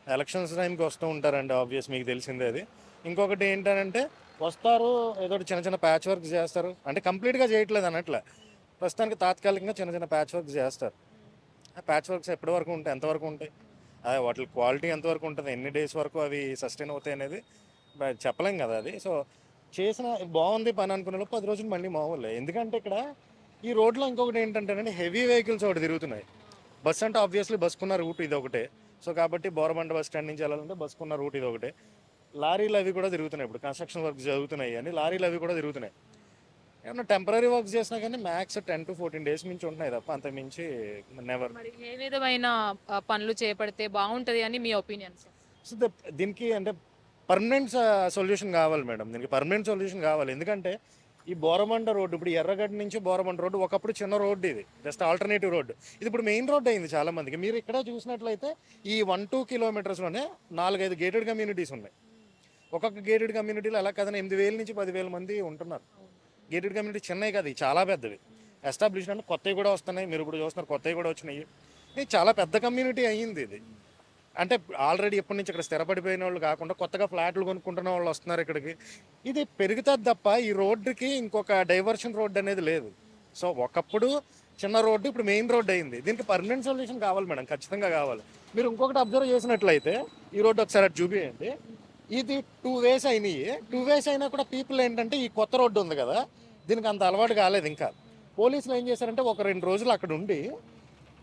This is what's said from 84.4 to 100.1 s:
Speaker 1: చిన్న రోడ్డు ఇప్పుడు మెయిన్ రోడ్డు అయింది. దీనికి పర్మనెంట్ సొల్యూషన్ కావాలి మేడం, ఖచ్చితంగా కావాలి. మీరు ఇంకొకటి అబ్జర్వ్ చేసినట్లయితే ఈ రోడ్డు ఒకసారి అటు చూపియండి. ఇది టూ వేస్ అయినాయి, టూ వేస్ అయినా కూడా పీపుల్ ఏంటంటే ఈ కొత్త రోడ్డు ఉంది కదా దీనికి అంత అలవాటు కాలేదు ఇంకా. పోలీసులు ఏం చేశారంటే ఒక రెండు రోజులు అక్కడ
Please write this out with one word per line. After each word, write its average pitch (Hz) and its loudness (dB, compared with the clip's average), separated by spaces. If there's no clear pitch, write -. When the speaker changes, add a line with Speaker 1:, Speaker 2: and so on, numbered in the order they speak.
Speaker 1:
చిన్న 214 4
రోడ్డు 220 4
ఇప్పుడు 247 -2
మెయిన్ 208 2
రోడ్డు 226 4
అయింది. 143 -2
దీనికి 226 -2
పర్మనెంట్ 208 0
సొల్యూషన్ 254 -4
కావాలి 196 0
మేడం, 135 -4
ఖచ్చితంగా 185 -2
కావాలి. 143 0
మీరు 240 2
ఇంకొకటి 262 2
అబ్జర్వ్ 254 4
చేసినట్లయితే 214 4
ఈ 202 2
రోడ్డు 220 6
ఒకసారి 202 6
అటు 170 2
చూపియండి. 175 -2
ఇది 262 -2
టూ - -4
వేస్ 247 6
అయినాయి, 208 0
టూ 247 0
వేస్ 285 4
అయినా 277 2
కూడా 277 0
పీపుల్ 269 -2
ఏంటంటే 233 0
ఈ 254 0
కొత్త 220 2
రోడ్డు 233 6
ఉంది 160 -2
కదా 143 0
దీనికి 220 0
అంత 202 0
అలవాటు 202 4
కాలేదు 196 6
ఇంకా. 151 -2
పోలీసులు 254 2
ఏం 247 -2
చేశారంటే 240 0
ఒక 214 2
రెండు 185 0
రోజులు 208 2
అక్కడ 185 0